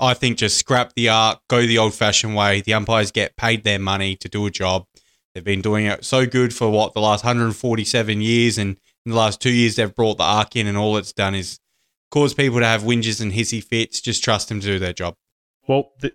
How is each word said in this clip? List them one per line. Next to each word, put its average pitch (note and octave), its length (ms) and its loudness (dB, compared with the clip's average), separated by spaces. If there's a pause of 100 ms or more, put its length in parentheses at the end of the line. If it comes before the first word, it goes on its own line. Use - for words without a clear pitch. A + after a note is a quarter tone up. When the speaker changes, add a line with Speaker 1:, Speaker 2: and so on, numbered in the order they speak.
Speaker 1:
I B2+ 140 2
think A#2+ 220 0
just G#2+ 220 0
scrap B2 360 0
the A#2 140 0
arc, A2 300 2 (100)
go A#2+ 160 2
the A2+ 140 2
old-fashioned G#2+ 560 0
way. G2+ 260 2
The G#2+ 140 -2
umpires G#2+ 380 0
get - 240 -4
paid A2+ 260 -2
their G2+ 160 0
money F#2+ 380 -2
to - 120 -14
do G#2 180 -4
a G2 40 -2
job. F#2 360 -2 (460)
They've F2+ 120 -14
been G2 180 -2
doing G#2+ 240 0
it - 180 -4
so C3 220 2
good B2 260 0
for, A#2 180 -2
what, G#2+ 220 0
the A2 80 -4
last G#2+ 220 2
hundred A#2+ 320 0
forty-seven A2 680 -2
years, A2+ 380 2
and G2 180 -2 (280)
in A#2 80 -6
the A2+ 40 0
last A2 240 0
two B2+ 120 0
years A#2 240 2
they've G#2+ 180 0
brought A2 240 0
the F2 60 2
arc G#2+ 320 0
in, G#2+ 100 0
and G#2 100 -2
all G#2+ 200 0
it's G2 160 -6
done G2 220 -2
is F#2 260 -8 (500)
cause D3 240 2
people C3 260 2
to A#2 60 4
have A2+ 160 2
whinges A2 380 0
and G#2 120 -4
hissy A2 300 -2
fits. - 380 -4
Just - 240 -4
trust G#2+ 240 0
them G#2+ 120 -6
to F#2+ 60 -6
do G2 120 0
their F2+ 140 -4
job. F2 220 -6 (540)
Speaker 2:
Well, C#3 220 0 (100)
the, C3+ 140 -6